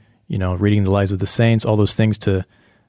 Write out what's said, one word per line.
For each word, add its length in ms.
you 120
know, 160
reading 300
the 60
lives 220
of 60
the 80
saints, 400
all 100
those 180
things 240
to, 280